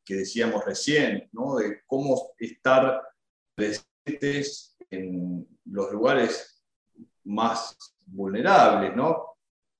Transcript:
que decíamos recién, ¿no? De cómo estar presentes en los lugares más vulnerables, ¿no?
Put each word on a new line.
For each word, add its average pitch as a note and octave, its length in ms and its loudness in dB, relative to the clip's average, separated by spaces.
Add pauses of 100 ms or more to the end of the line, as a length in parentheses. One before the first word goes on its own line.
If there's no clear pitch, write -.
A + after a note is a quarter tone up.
que G2 120 -6
decíamos G#2+ 480 -2
recién, A2+ 680 0
¿no? C3 240 -4
De G#2 300 -4
cómo C3+ 520 -2
estar C3 640 2 (520)
presentes - 1200 -6 (140)
en F2+ 560 -8 (200)
los G2 260 -4
lugares A#2 720 0 (600)
más A2 520 -4 (280)
vulnerables, G2+ 880 4
¿no? - 440 -2 (420)